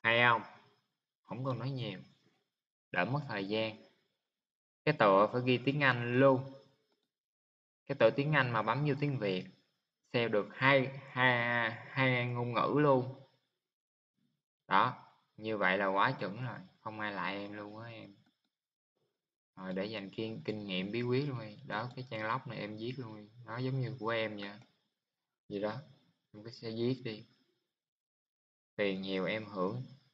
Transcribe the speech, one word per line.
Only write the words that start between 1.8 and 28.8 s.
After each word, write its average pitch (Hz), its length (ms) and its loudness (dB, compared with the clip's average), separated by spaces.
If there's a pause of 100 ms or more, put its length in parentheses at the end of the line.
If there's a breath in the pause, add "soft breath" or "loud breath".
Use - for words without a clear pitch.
Đỡ 92 140 2
mất 135 240 -2
thời 101 200 -4
gian. 110 280 -2 (1080)
Cái 151 140 2
tựa 101 340 8
phải 123 120 0
ghi 127 140 4
tiếng 143 240 0
Anh 123 380 2
luôn. 135 320 6 (1300)
Cái 160 120 -4
tựa 113 120 8
tiếng 143 220 0
Anh 131 200 4
mà 110 100 2
bấm 120 240 0
vô 139 140 2
tiếng 143 180 0
Việt. 92 260 -2 (680)
Xem 117 200 2
được 101 220 0
hai, 135 460 4 (100)
hai, 120 600 2
hai 123 560 0
ngôn 120 260 -4
ngữ 98 240 2
luôn. 131 380 4 (1500)
Đó, 110 380 2 (300)
như 107 220 -4
vậy 95 200 4
là 101 80 2
quá 101 260 2
chuẩn 113 320 -6
rồi. 104 140 -10 (220)
Không 107 200 -10
ai 104 120 -4
lại 95 240 -4
em 101 160 -10
luôn 104 260 -14
á 117 120 -14
em. 104 260 -16 (1400)
Rồi 92 160 -10
để 95 140 -4
dành 104 240 -10
kiên-, 113 340 -8
kinh 107 220 -6
nghiệm 95 260 -4
bí 120 100 -2
quyết 127 260 0
luôn 123 120 -6
đi. 107 260 -14
Đó, 110 300 -4
cái 127 140 -10
trang 110 160 -6
log 123 200 -2
này 110 120 -10
em 104 180 -8
viết 117 220 -6
luôn 110 180 -10
đi. 104 120 -18 (160)
Nó 113 140 -10
giống 131 220 -2
như 110 200 -4
của 107 80 -2
em 110 280 -2
vậy. 101 140 -8 (1000)
Vậy 101 120 -6
đó. 107 140 -2 (580)
Em 107 120 -18
cứ 120 60 -12
sẽ 117 200 -10
viết 120 340 0
đi. 110 220 -8 (1500)
Tiền 98 260 0